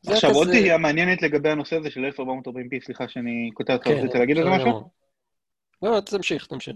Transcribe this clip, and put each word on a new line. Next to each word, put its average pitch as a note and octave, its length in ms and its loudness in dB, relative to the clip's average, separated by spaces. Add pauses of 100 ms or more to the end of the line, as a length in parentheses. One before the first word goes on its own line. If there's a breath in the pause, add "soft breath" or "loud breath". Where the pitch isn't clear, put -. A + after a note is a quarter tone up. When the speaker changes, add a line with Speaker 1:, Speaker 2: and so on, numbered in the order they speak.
Speaker 1:
זה - 100 -2
Speaker 2:
עכשיו, G3+ 180 6
עוד D3 180 6
Speaker 1:
כזה B3 80 4
Speaker 2:
תהייה F3+ 220 4
מעניינת E3+ 440 0
לגבי D3+ 280 0
הנושא D3+ 260 -4
הזה D3+ 140 -4
של B2+ 140 -8
אלף C#3 160 -6
ארבע C3 120 -6
מאות C3 140 -10
ארבעים B2 220 -12
פי, B2+ 120 -8
סליחה B2 280 -12
שאני A#2 460 -6
קוטע C3 180 -4
אותך, B2 120 -2
Speaker 1:
כן, C3 100 0
Speaker 2:
רצית C3 200 -2
להגיד B2+ 220 2
איזה E3 140 2
Speaker 1:
בסדר F#3+ 120 4
Speaker 2:
משהו? C3 80 4
Speaker 1:
גמור. A2 200 -6 (920)
לא, G#3 80 0
לא, G#3+ 100 2
תמשיך, F#3+ 460 -6
תמשיך. - 300 -12